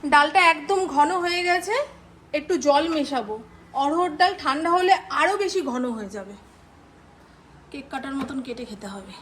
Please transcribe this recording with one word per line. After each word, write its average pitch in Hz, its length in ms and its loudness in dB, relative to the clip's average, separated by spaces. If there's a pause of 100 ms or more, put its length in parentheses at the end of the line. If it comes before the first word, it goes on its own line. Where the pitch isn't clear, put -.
(120)
ডালটা 302 280 6 (120)
একদম 370 280 0 (140)
ঘন 294 160 4 (140)
হয়ে 349 240 -2
গেছে, 359 260 0 (640)
একটু 302 160 -2 (120)
জল 285 180 4 (100)
মেশাবো। 262 400 -4 (480)
অড়হর 330 280 2 (100)
ডাল 370 120 6 (100)
ঠান্ডা 311 340 0
হলে 370 180 6 (260)
আরও 359 220 2
বেশি 381 180 -2 (100)
ঘন 247 140 -2 (120)
হয়ে 208 200 -10
যাবে, 196 180 -12 (1400)
কেক 277 220 -14
কাটার 269 260 -8
মতন 262 280 -6
কেটে 247 240 -10
খেতে 202 240 -12
হবে। 196 280 -16